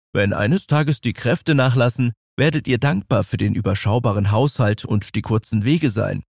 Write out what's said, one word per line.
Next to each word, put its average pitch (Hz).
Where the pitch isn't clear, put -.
Wenn 101
eines 120
Tages 147
die 120
Kräfte 156
nachlassen, 123
werdet 156
ihr 127
dankbar 143
für -
den 104
überschaubaren 104
Haushalt 107
und -
die 107
kurzen 110
Wege 156
sein. 101